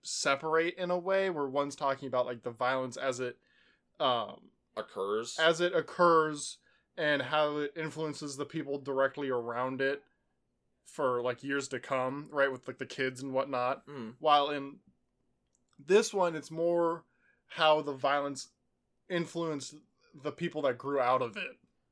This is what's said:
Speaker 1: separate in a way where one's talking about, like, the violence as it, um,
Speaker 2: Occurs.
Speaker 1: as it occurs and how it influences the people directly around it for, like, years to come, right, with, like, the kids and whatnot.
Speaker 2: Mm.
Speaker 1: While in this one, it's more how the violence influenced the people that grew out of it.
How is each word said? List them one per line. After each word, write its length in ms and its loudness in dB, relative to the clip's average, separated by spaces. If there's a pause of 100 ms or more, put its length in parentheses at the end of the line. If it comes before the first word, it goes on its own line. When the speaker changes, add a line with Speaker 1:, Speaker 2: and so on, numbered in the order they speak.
Speaker 1:
separate 720 0
in 160 -4
a 60 0
way 320 0
where 180 -2
one's 280 -2
talking 320 -2
about, 180 0
like, 180 -8
the 80 -4
violence 460 -2
as 220 -2
it, 180 -6 (640)
um, 500 -2 (260)
Speaker 2:
Occurs. 640 -4
Speaker 1:
as 220 6
it 140 0
occurs 840 4 (400)
and 240 2
how 360 0
it 180 -4
influences 600 -6
the 100 -6
people 340 -6
directly 500 0
around 500 -2
it 220 0 (840)
for, 360 -2
like, 220 -4
years 240 -2
to 120 -6
come, 520 -2
right, 200 2
with, 160 -10
like, 120 -12
the 80 -4
kids 340 -4
and 100 -8
whatnot. 560 -2
Speaker 2:
Mm. 320 -12
Speaker 1:
While 300 6
in 280 -6 (1000)
this 360 4
one, 220 2
it's 140 -10
more 540 2 (460)
how 320 6
the 120 -4
violence 540 0 (600)
influenced 680 -4 (400)
the 160 -6
people 320 -4
that 160 2
grew 200 -2
out 220 4
of 160 -4
it. 200 -10 (340)